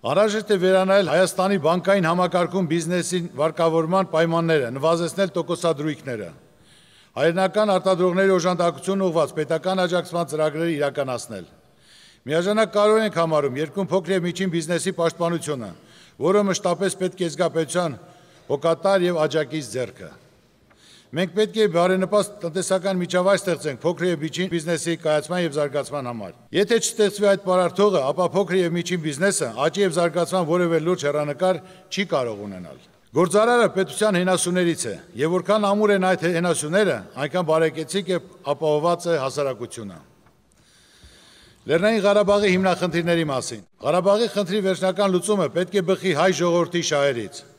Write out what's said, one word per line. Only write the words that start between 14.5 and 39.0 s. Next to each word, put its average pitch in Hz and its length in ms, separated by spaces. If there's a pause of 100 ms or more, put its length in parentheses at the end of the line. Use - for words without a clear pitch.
բիզնեսի 170 460
պաշտպանությունը, 156 720 (500)
որը 196 300
մշտապես 175 500
պետք 185 240
է 160 80
զգա 165 240
պետության 160 400 (480)
հոգատար 170 640
և 170 160
աջակից 143 480
ձեռքը։ 98 380 (1040)
Մենք 170 160
պետք 214 300
է 214 100
բարենպաստ 185 600 (100)
տնտեսական 185 580
միջավայր 180 400
ստեղծենք 147 460
փոքր 170 240
և 160 160
միջին 170 260
բիզնեսի 170 440 (100)
կայացման 156 400
և 143 100
զարգացման 143 540
համար։ 107 240 (240)
Եթե 208 240
չստեղծվի 202 480
այդ 196 160
պարարթողը, 185 640
ապա 175 160 (100)
փոքր 185 240
և 170 160
միջին 170 300
բիզնեսը 160 440 (160)
աճի 196 200
և 170 100
զարգացման 170 540
որևէ 170 340
լուրջ 175 240
հեռանկար 147 540 (260)
չի 196 240
կարող 117 380
ունենալ։ 87 340 (320)
Գործարարը 208 640
պետության 190 420
հենասյուներից 180 680
է, 101 100 (280)
և 165 140
որքան 202 340
ամուր 208 240
են 185 140
այդ 175 260
հենասյուները, 165 640 (160)
այնքան 151 380
բարեկեցիկ 160 600
և 170 140 (220)
ապահովված 156 540